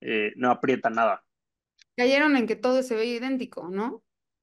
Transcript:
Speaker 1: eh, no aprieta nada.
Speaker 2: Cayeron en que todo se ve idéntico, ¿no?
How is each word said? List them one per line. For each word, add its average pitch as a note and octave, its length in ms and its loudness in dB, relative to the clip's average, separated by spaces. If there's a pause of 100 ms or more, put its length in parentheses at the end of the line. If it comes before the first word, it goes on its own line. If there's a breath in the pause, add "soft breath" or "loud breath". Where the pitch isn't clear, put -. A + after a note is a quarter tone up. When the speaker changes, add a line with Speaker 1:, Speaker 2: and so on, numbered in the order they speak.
Speaker 1:
eh, A2 360 -2
no B2 140 2
aprieta B2 400 0
nada. A2+ 340 0 (720)
Speaker 2:
Cayeron C#4 400 4
en A#3 100 2
que A3 100 -2
todo B3+ 280 0
se B3+ 100 -4
ve A3 120 -2
idéntico, A#3+ 600 -6
¿no? A3 360 -6 (380)